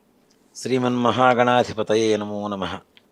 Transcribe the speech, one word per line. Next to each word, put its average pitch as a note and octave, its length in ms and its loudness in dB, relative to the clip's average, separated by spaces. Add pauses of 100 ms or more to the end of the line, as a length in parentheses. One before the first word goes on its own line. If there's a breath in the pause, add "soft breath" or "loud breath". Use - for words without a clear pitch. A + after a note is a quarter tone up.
(560)
శ్రీమన్మహాగణాధిపతయే A#2+ 1600 2
నమో G#2 300 -6
నమః. F#2+ 280 -6 (360)